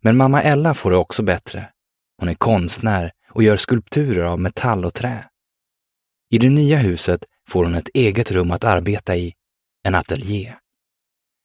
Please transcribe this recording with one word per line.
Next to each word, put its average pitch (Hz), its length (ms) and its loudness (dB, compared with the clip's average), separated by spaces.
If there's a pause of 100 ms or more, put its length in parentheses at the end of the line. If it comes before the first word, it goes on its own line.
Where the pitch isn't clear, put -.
Men 113 160 4
mamma 135 240 4
Ella 151 320 2
får 98 180 -2
det 92 60 4
också 90 260 -2
bättre. 92 500 -4 (440)
Hon 87 120 -4
är 85 60 -2
konstnär 95 760 -2 (180)
och 113 140 0
gör 104 140 4
skulpturer 120 680 -2
av 85 160 -2
metall 90 460 -2
och 87 80 -4
trä. - 360 -8 (1000)
I 117 80 2
det 123 120 4
nya 147 280 4
huset 87 480 -2 (240)
får 90 140 0
hon 85 120 0
ett 82 180 -6
eget 117 380 0
rum 90 200 0
att 98 120 -4
arbeta 98 520 -2
i, 87 180 -6 (500)
en 95 120 2
ateljé. 101 600 -4 (880)